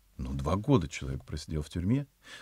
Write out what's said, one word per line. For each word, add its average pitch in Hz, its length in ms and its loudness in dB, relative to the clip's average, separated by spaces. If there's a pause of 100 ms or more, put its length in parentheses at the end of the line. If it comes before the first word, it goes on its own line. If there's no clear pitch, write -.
(160)
Ну, 65 160 -6
два 69 220 0
года 107 320 4
человек 65 380 -6
просидел 76 380 -4
в - 60 -8
тюрьме. 110 380 0 (340)